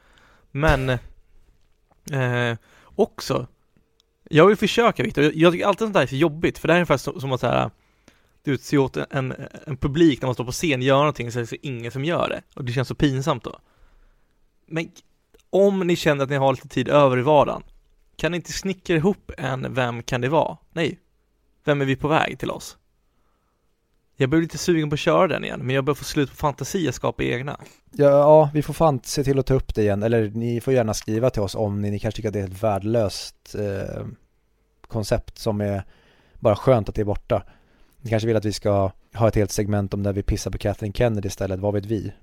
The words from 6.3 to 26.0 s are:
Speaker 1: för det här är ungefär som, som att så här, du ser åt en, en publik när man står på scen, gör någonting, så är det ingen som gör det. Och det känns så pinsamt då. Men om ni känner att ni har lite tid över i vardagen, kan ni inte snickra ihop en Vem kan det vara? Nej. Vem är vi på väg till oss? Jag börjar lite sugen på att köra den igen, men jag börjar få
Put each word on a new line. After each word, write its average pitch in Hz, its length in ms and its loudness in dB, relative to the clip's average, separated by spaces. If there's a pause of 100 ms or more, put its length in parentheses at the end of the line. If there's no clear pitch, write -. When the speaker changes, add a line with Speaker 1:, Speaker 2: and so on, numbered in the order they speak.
Speaker 1:
för - 100 -4
det 160 60 4
här - 40 6
är - 20 4
ungefär 156 160 2
som, - 240 -8
som 135 120 -4
att 123 80 -2
så 123 60 -2
här, 107 240 0 (720)
du 135 140 -2
ser - 200 0
åt 131 180 0
en, 135 380 -6 (320)
en 143 100 -8
publik 147 460 4
när 131 40 -4
man 127 80 -2
står 127 100 -6
på 123 80 -8
scen, 131 300 -2
gör 135 160 4
någonting, 139 340 -2
så 120 80 -4
är 117 100 -6
det - 160 -12
ingen 120 260 -10
som 135 120 -6
gör 156 240 -2
det. - 140 -6 (140)
Och 135 80 -10
det 120 80 -4
känns 127 160 -2
så 120 60 -6
pinsamt 135 500 0
då. - 140 -12 (1080)
Men 165 240 -8 (600)
om 196 300 4
ni 175 160 2
känner 143 280 2
att 131 60 -6
ni 143 60 0
har 135 160 4
lite 131 160 -6
tid 127 200 -2
över 135 300 6
i 123 40 0
vardagen, 143 400 4 (540)
kan 160 160 -2
ni 175 40 -4
inte - 160 -10
snickra 185 440 -2
ihop 180 420 0
en 131 360 -6
Vem 120 280 -2
kan 123 180 -4
det 123 80 -2
vara? 156 280 0 (160)
Nej. 175 260 -4 (680)
Vem 143 160 0
är 139 40 0
vi 135 120 0
på 147 120 -4
väg - 300 0
till - 120 -6
oss? - 260 -12 (1400)
Jag 131 140 0
börjar 165 120 4
lite 160 160 -6
sugen 160 320 0
på 156 40 -2
att 139 60 -4
köra 170 280 4
den - 160 -4
igen, - 160 -8
men 127 140 -4
jag 135 100 0
börjar 143 100 0
få - 100 -12